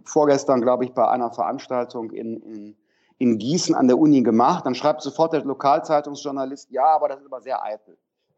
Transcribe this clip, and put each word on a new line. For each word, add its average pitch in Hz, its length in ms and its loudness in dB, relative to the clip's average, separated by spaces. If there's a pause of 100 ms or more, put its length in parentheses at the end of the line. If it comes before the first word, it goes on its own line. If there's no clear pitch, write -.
vorgestern, 143 560 2
glaube 127 240 2
ich, 123 80 -8
bei 117 140 2
einer 117 240 -2
Veranstaltung 123 800 -6
in, 113 320 -10
in, 107 340 -18 (440)
in 120 180 2
Gießen 151 380 0
an 131 120 4
der 123 120 4
Uni 147 240 6
gemacht, 123 420 2
dann 127 80 -2
schreibt 151 300 -2
sofort 160 300 0
der 139 100 -2
Lokalzeitungsjournalist, 143 1300 -2
„Ja, 127 140 0
aber 151 240 2
das 135 100 -12
ist 139 80 -20
aber 131 140 -14
sehr 127 200 -6
eitel.“ 107 360 -12 (400)